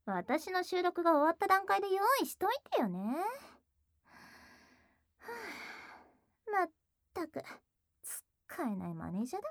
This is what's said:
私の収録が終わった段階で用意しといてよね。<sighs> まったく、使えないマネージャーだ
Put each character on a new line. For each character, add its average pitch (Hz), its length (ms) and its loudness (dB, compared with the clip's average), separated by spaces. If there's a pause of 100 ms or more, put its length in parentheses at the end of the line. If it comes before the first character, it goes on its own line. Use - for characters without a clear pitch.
私 247 460 -2
の 370 100 2
収 359 180 -2
録 349 220 0
が 339 80 6
終 302 160 6
わ 330 40 4
っ 330 60 0
た 392 120 0
段 381 180 4
階 392 140 4
で 403 120 -2
用 392 120 4 (180)
意 269 40 -2
し - 120 -8
と 370 100 2
い 466 60 2 (160)
て - 120 4
よ 220 60 2
ね。 190 280 -2 (2000)
<sighs> - 1300 -14
ま 392 100 4
っ 330 80 0 (420)
た 349 140 -4
く、 - 160 -8 (1040)
使 - 160 -8
え 220 140 -2
な 180 140 -6
い 165 40 -6
マ 165 160 -8
ネ 185 120 -2
ー 240 40 -2
ジ 254 100 -6
ャ 403 40 -6
ー - 20 -8
だ 605 80 -6